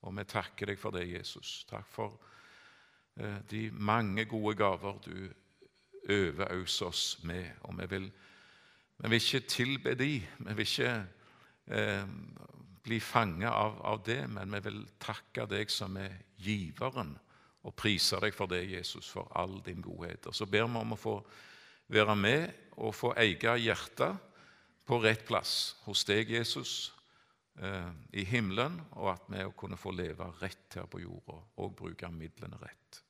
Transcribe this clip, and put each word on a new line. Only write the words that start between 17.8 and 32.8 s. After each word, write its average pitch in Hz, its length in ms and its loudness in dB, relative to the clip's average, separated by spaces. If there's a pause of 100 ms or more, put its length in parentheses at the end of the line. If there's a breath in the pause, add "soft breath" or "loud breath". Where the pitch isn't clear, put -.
deg 104 120 2
for 98 160 -2
det, 90 220 0
Jesus, - 420 -6
for 92 240 -6
all 95 240 -2
din 90 240 -8
godhet. 87 460 -10
Og - 40 -12
så 107 140 -2
ber 104 160 6
vi 117 160 0
om 113 140 -2
å 107 40 -8
få 107 200 -2 (720 loud breath)
være 107 240 8
med 120 640 2
og 110 160 -2
få 120 240 0
eie 113 400 6
hjertet 123 560 2 (720 loud breath)
på 120 140 4
rett 110 260 6
plass - 560 2
hos 101 240 0
deg, 107 240 4
Jesus, - 600 -2 (680 soft breath)
eh, 95 320 -4 (240)
i 101 80 0
himmelen, 117 560 2 (160)
og 98 160 2
at - 160 -6
vi 98 160 -4 (120)
kunne 95 200 -6
få 92 160 -6
leve 87 480 -4
rett - 400 -8
her 92 80 -8
på 90 160 -10
jorda 90 320 -12 (240)
og 95 160 -6
bruke 87 320 -10
midlene 82 560 -10
rett. - 460 -20